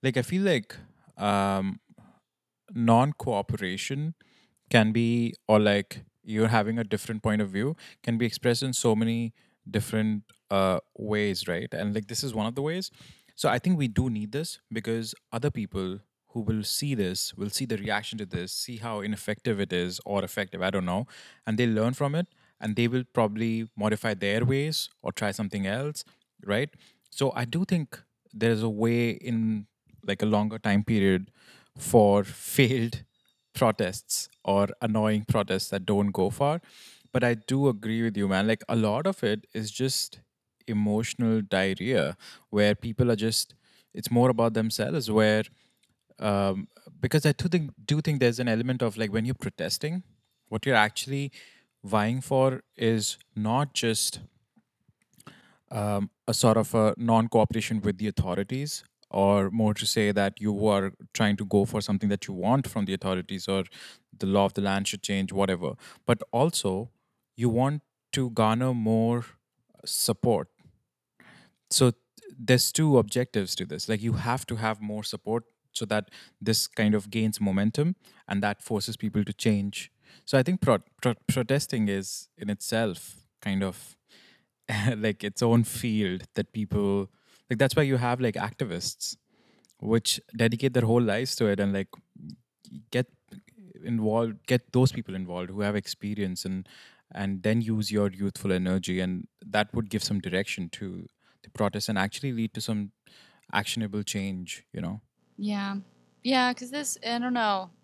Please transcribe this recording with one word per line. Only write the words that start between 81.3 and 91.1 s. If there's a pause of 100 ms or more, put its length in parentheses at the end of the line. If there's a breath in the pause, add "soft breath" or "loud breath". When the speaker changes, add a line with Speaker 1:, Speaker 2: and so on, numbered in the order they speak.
Speaker 1:
is
in
itself (140)
kind
of (720 soft breath)
<laughs>
like
its
own
field (100)
that
people, (400 soft breath)
like,
that's
why
you
have,
like,
activists (640 soft breath)
which (160)
dedicate
their
whole
lives